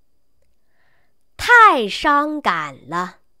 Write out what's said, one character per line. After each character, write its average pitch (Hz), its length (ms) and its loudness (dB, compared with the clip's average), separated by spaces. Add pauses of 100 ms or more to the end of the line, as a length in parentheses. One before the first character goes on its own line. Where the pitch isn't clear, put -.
(1400)
太 392 540 4
伤 294 520 -2
感 151 460 -8
了。 175 300 -8 (240)